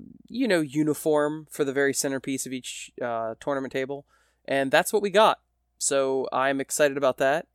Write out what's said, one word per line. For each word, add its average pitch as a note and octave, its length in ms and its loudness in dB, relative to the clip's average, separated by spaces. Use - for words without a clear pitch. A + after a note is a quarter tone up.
you B3+ 180 -2
know, F3+ 140 2
uniform D3+ 880 0
for - 160 -2
the C3+ 80 -2
very C#3 200 2
centerpiece C3+ 520 -4
of C3 80 -10
each, - 360 -12
uh, A2+ 400 -4
tournament C3+ 320 -4
table. C3+ 320 -6
And C3+ 260 0
that's D#3 220 4
what G#3+ 80 2
we G3+ 80 0
got. F#3+ 320 4
So C3+ 540 0
I'm C3+ 300 0
excited C#3 340 2
about C#3 220 2
that. C#3+ 380 0